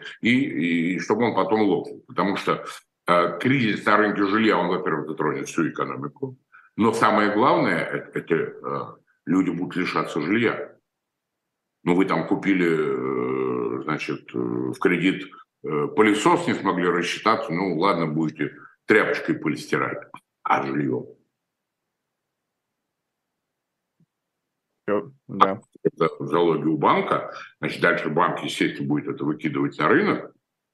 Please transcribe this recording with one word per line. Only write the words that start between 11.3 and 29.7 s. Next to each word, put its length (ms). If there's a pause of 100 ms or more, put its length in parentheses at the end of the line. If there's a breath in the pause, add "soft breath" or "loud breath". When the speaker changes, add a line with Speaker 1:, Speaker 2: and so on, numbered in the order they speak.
Speaker 1:
Ну, 100
вы 120
там 200
купили, 440
э, 1120
значит, 500
э, 40
в 420
кредит, 500 (340 loud breath)
э, 300
пылесос, 520
не 80
смогли 340
рассчитаться, 640
ну, 260
ладно, 280
будете 460 (340 loud breath)
тряпочкой 500
пыль 220
стирать, 400 (440)
а 240
жильё? 400 (3750)
Speaker 2:
Всё, 240 (180)
да. 320 (220)
Speaker 1:
Это 360
в 80
залоге 400
у 100
банка, 560 (280 loud breath)
значит, 200
дальше 300
банк, 300
естественно, 480
будет 200
это 160
выкидывать 540